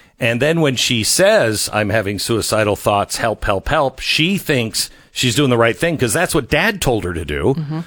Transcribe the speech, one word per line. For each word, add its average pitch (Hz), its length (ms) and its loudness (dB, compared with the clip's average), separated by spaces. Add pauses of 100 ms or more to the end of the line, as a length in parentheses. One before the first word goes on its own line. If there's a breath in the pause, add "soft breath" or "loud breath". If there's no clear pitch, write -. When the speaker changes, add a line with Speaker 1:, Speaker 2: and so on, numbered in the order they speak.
(180 loud breath)
Speaker 1:
And 120 220 0
then 160 220 2
when 135 140 2
she 113 280 0
says, 170 680 2
"I'm 104 180 0
having 101 280 0
suicidal 107 580 0
thoughts, 101 420 0
help, 110 260 -2
help, 98 240 -2
help," 143 320 -2
she 175 380 0
thinks 120 500 -2 (220 soft breath)
she's 123 240 -2
doing 143 160 2
the 120 80 4
right 117 180 2
thing 165 220 -2
'cause 117 160 0
that's 180 200 0
what 139 140 -2
Dad 180 320 0
told 110 240 0
her 90 80 -4
to 85 120 -6
do. 76 340 0
Speaker 2:
Mm-hmm. 156 280 -6